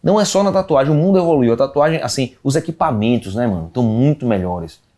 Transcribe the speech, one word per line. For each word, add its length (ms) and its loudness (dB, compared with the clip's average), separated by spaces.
Não 180 2
é 40 2
só 180 0
na 80 0
tatuagem, 420 0
o 40 2
mundo 220 2
evoluiu. 340 2
A 60 0
tatuagem, 440 0
assim, 400 -6
os 140 0
equipamentos, 800 -2
né, 120 -2
mano, 260 -4
tão 100 -2
muito 440 0
melhores. 540 -4